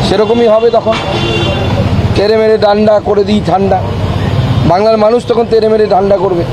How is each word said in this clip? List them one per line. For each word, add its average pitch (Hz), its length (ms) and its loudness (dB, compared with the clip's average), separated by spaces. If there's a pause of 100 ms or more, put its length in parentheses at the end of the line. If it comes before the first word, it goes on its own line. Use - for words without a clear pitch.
সেরকমই 214 480 0
হবে, 226 220 2
তখন 220 200 -2 (1200)
তেরে 208 240 0
মেরে 220 240 2
ডান্ডা 214 300 2 (140)
করে 202 160 0
দিই 208 240 0
ঠান্ডা। 190 300 0 (920)
বাংলার 214 340 2
মানুষ 233 160 2 (100)
তখন 233 220 2
তেরে 220 200 2
মেরে 214 220 2
ঠান্ডা 196 300 2
করবে। 175 280 -2